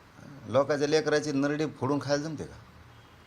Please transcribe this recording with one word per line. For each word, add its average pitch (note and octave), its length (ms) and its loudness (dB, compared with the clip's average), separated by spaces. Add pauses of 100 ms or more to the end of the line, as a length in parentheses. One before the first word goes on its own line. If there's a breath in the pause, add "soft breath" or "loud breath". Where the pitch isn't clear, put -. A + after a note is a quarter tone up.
(480)
लोकांच्या C#3+ 400 2
लेकराची D3+ 440 2
नरडी C#3+ 340 0
फोडून C3+ 360 -2
खायला C#3+ 200 0
जमते D3+ 220 -8
का? - 100 -12 (720)